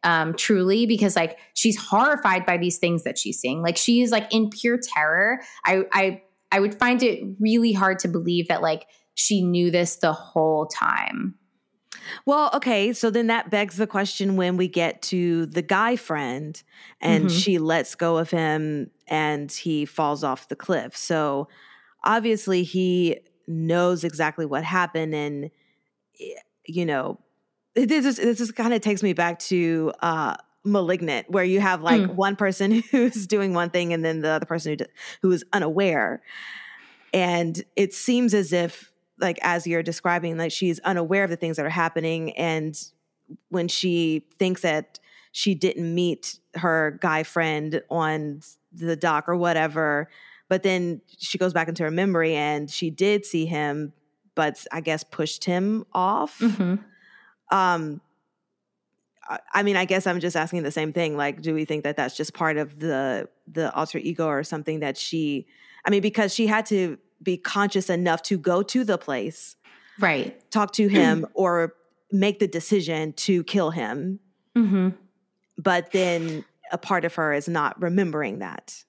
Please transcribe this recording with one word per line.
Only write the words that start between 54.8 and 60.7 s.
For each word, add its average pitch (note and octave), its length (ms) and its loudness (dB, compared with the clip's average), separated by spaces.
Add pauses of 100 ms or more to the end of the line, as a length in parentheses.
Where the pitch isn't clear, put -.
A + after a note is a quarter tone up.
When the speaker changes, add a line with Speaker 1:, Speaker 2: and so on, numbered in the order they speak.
Speaker 2:
guess D#3 220 -4
pushed - 420 -6
him G3 480 0
off. G3 460 -2
Speaker 1:
Mm-hmm. G3 360 2 (800)
Speaker 2:
Um, E3+ 460 0 (1300)
I, - 120 -6 (140)
I G3+ 100 2
mean, G3+ 140 2
I F#3 80 2
guess F#3 220 2
I'm F3+ 120 0
just E3+ 160 -2
asking E3 280 -2
the C#3+ 80 -4